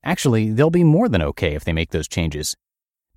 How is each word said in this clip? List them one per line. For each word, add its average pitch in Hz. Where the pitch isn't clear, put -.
Actually, 113
they'll 139
be 175
more 175
than 95
okay 73
if 76
they 85
make 80
those 80
changes. 76